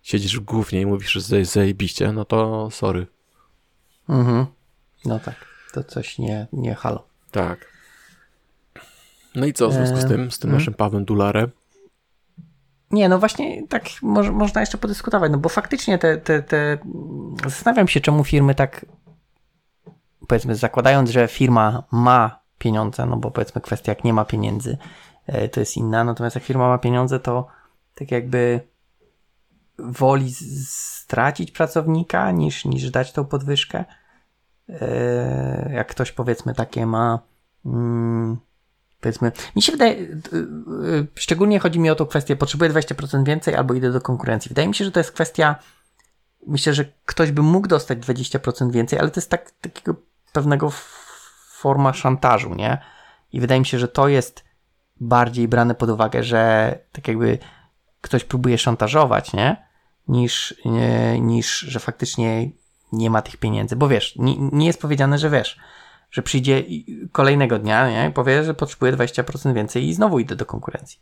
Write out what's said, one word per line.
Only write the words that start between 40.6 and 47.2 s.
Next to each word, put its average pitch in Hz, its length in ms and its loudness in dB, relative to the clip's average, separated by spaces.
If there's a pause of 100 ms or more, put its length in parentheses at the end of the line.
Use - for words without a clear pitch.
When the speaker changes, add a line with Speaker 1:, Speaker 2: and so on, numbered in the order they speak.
Speaker 2:
y, 151 320 0
szczególnie 196 440 2
chodzi 170 200 2
mi 160 100 4
o 156 60 4
tą 156 100 0
kwestię, 143 300 0
potrzebuję 156 340 2
dwadzieścia 151 260 0
procent 139 320 0
więcej 151 280 0
albo 123 180 2
idę 127 180 2
do 127 100 0
konkurencji. 117 480 -2
Wydaje 139 180 2
mi 202 80 0
się, 202 100 -2
że 190 60 -4
to 175 80 2
jest 165 120 -2
kwestia, 151 440 0 (920)
myślę, 147 260 0
że 147 120 0 (200)
ktoś 156 260 0